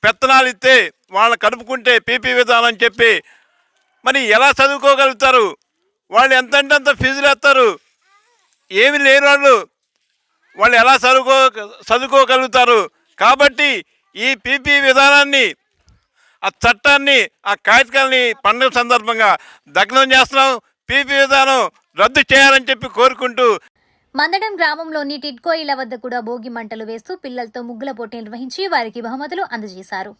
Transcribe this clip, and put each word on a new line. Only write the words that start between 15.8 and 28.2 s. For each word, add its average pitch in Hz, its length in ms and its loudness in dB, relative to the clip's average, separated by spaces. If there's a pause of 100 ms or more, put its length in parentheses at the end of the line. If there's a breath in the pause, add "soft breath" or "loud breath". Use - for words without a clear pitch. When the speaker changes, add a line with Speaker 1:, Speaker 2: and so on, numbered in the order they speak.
Speaker 1:
ఆ - 20 -2 (140)
చట్టాన్ని, 277 560 2 (320)
ఆ - 20 -2 (160)
కార్యక్రమాన్ని 262 540 2 (220)
పండుగ 240 340 0
సందర్భంగా 226 520 0 (460 soft breath)
దగ్ధం 233 380 0
చేస్తున్నాం. 269 380 2 (380)
పీపీ 269 240 -2 (100)
విధానం 269 360 2 (400)
రద్దు 254 320 2
చేయాలని 269 380 4
చెప్పి 254 280 -6
కోరుకుంటూ 247 480 0 (760)
Speaker 2:
మందడం 392 400 -4
గ్రామంలోని 302 640 -6
టిడ్కో 294 300 -8 (100)
ఇళ్ల 285 180 -6
వద్ద 254 140 -10 (100)
కూడా 247 220 -8
భోగి 240 300 -12
మంటలు 220 340 -14
వేస్తూ 226 220 -14 (120)
పిల్లలతో 247 440 -14
ముగ్గుల 247 320 -14
పోటీ 226 220 -16